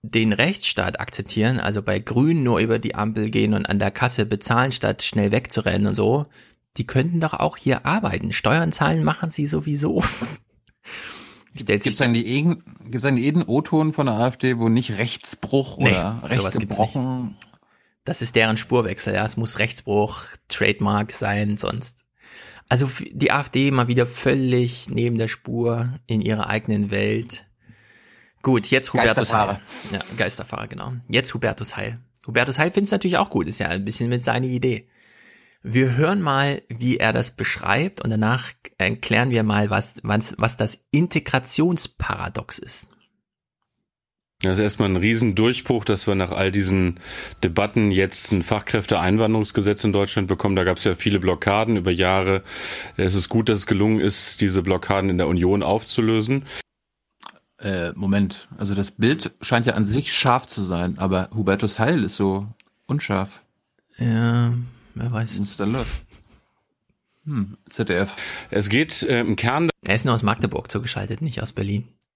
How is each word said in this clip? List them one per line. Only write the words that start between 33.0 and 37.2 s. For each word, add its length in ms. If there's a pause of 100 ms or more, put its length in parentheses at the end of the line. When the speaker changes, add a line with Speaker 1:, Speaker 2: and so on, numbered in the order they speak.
Speaker 1:
auch 120
gut, 200
ist 100
ja 120
ein 140
bisschen 240
mit 140
seiner 240
Idee. 420 (760)
Wir 320
hören 260
mal, 460
wie 300
er 140
das 200